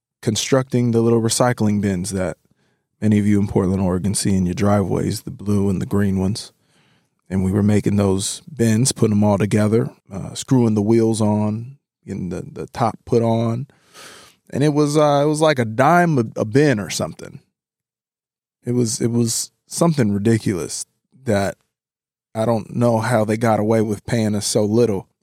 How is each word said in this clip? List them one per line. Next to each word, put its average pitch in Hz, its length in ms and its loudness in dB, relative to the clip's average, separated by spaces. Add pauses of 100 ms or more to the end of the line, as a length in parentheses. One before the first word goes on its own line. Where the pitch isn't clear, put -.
(200)
constructing 123 720 0
the 113 100 2
little 117 220 2
recycling 110 580 0
bins 95 300 -2
that 92 260 -4 (640)
many 107 180 2
of 101 80 2
you 104 140 4
in 104 60 0
Portland, 95 340 -2
Oregon 95 340 -2
see 101 220 -2
in 95 80 0
your 87 100 -2
driveways, 101 680 -2
the - 80 -14
blue 101 400 -2
and 92 100 -2
the - 60 -6
green 101 320 -2
ones. 95 340 -4 (760)
And 95 120 -2
we 95 80 0
were 104 120 2
making 104 340 2
those 95 440 0
bins, 113 520 0
putting 107 240 0
them 104 80 4
all 104 140 2
together, 107 520 0 (220)
uh, 92 220 -12
screwing 120 400 2
the 104 80 2
wheels 110 400 2
on, 107 560 -2 (280)
getting 98 220 -8
the, 87 140 -8
the 78 240 -12
top - 400 -6
put 117 160 0
on. 117 460 -2 (840)
And - 120 -2
it 151 120 2
was, 147 240 2
uh, 143 260 4
it 151 40 0
was 151 120 -2
like 156 180 2
a 117 60 0
dime 147 540 2
a, 117 60 2 (120)
a 117 80 -2
bin 123 340 2
or 85 120 -6
something. - 500 -8 (1200)
It 123 80 -4
was, 120 280 -2
it 120 100 0
was 117 400 -2 (200)
something 147 400 2
ridiculous 101 760 0 (380)
that 98 340 -2 (760)
I 110 120 -2
don't 117 280 -2
know 117 260 2
how 110 260 0
they 107 100 0
got 113 240 0
away 110 220 2
with 107 240 -4
paying 110 280 0
us 104 120 -4
so 110 180 0
little. 107 420 0 (160)